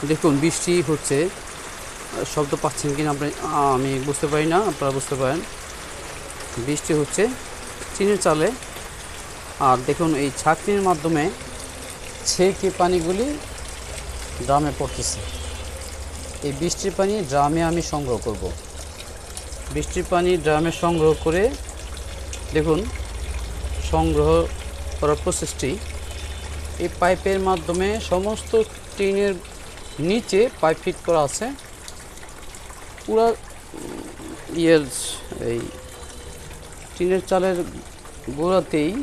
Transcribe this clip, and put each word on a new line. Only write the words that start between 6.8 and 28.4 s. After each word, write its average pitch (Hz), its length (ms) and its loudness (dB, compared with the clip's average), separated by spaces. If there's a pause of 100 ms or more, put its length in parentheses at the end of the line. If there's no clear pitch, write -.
হচ্ছে 147 220 0 (720)
টিনের 202 320 4
চালে, 160 220 6 (1200)
আর 127 80 8 (120)
দেখুন 160 220 4 (120)
এই 143 60 2 (120)
ছাঁকনির 196 480 4
মাধ্যমে 160 360 4 (1040)
ছেঁকে 185 380 4 (120)
পানিগুলি 180 460 4 (1200)
ড্রামে 143 320 4
পড়তেছে। 127 400 -2 (1300)
এই 139 140 -2
বৃষ্টির 175 380 0
পানি 196 160 4 (160)
ড্রামে 143 300 4 (100)
আমি 170 120 2 (100)
সংগ্রহ 139 240 0 (100)
করব। 101 160 -2 (1300)
বৃষ্টির 151 380 -2
পানি 180 180 4 (160)
ড্রামে 156 260 4 (100)
সংগ্রহ 165 300 6 (120)
করে 165 180 4 (1120)
দেখুন 160 260 4 (1120)
সংগ্রহ 160 380 4 (680)
করার 147 260 4
প্রসেসটি, 156 460 0 (1120)
এই 170 60 0 (100)
পাইপের 185 480 4
মাধ্যমে 180 400 2 (220)
সমস্ত 202 420 0 (440)